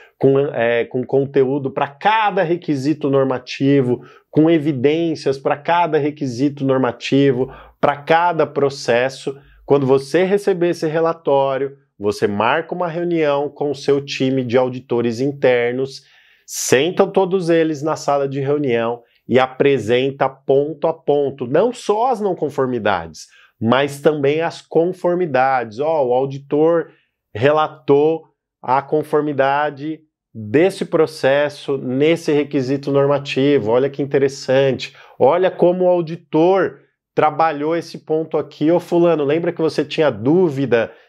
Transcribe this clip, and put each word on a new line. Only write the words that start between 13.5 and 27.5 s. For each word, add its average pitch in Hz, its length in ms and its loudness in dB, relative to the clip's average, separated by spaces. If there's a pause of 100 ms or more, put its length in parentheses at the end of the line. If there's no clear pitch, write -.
o 139 40 -4
seu 139 300 0
time 131 400 -2
de 120 140 2
auditores 123 640 -2
internos, 131 800 0 (440)
sentam 180 640 0
todos 190 380 0
eles 160 340 0
na 151 140 -4
sala 143 320 -2
de 139 120 -6
reunião 123 600 -2 (260)
e 120 100 4
apresenta 131 920 0
ponto 143 580 -2
a 160 60 0
ponto, 139 540 -2
não 175 260 2
só 226 380 -2
as 214 100 -4
não 196 140 -2
conformidades, 110 920 -4 (340)
mas 139 400 0
também 151 400 2
as 165 200 -6
conformidades. 147 1160 -2
Ó, 147 280 0
o 120 60 0
auditor 147 800 0 (440)
relatou 147 880 2 (360)